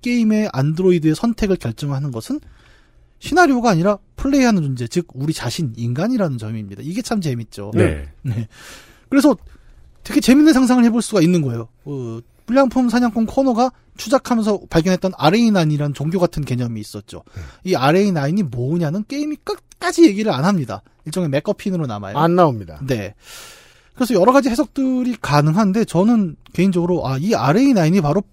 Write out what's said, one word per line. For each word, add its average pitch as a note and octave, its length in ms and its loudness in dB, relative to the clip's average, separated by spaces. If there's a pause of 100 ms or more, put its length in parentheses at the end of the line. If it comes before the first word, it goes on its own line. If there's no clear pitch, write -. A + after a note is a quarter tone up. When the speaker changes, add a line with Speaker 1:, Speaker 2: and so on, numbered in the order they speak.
Speaker 1:
게임의 G#3+ 500 0
안드로이드의 D#3 640 0
선택을 A3 400 -2
결정하는 C#3 560 -6
것은 B2 280 -8 (800)
시나리오가 C#4 500 2
아니라 G3 280 2 (200)
플레이하는 B3+ 440 2
존재, B2+ 260 -4
즉 F3 260 -4
우리 C#3 200 -4
자신, B2+ 440 -6
인간이라는 D3 600 -2
점입니다. G#2+ 460 -10
이게 F3+ 180 -8
참 A3 200 -4
재밌죠. A#2 520 -8
Speaker 2:
네. D2 340 0 (160)
Speaker 1:
네. A2+ 240 -6 (640)
그래서 C4+ 280 4 (640)
되게 - 160 -4
재밌는 D4 340 6
상상을 B3+ 300 4
해볼 A#3 180 2
수가 D3+ 200 0
있는 E3+ 200 4
거예요. A#2 280 -6 (160)
어, B2 340 -10 (260)
불량품 B3+ 440 2
사냥꾼 A#3+ 360 0
코너가 B3+ 460 0 (260)
추적하면서 A3 720 -2
발견했던 F3+ 480 0
아르에인이라는 D#3+ 760 2
종교 D#3+ 260 -4
같은 E3 240 -2
개념이 A#2+ 380 -4
있었죠. G2+ 420 -16 (140)
Speaker 3:
음. G2 40 -14 (220)
Speaker 1:
이 F#3 120 -4
아르에인이 E3 680 2
뭐냐는 D3+ 640 -4
게임이 D4 360 -6
끝까지 F4 640 0
얘기를 A3 280 2
안 C3 100 -2
합니다. D3 400 -2 (220)
일종의 D#3+ 240 -4
맥거핀으로 F#3 580 -4
남아요. G2+ 300 -8
Speaker 3:
안 E3 180 2
나옵니다. A2 500 2
Speaker 1:
네. A2+ 300 -4 (800)
그래서 B3 180 0
여러 G#3 200 4
가지 C4+ 160 4
해석들이 B3+ 720 -2
가능한데 F3+ 640 2
저는 G3 500 0 (180)
개인적으로 F3 540 0
아, C3+ 100 -4
이 F3 160 -2
아르에인이 F#3 680 4
바로 D3+ 200 0 (120)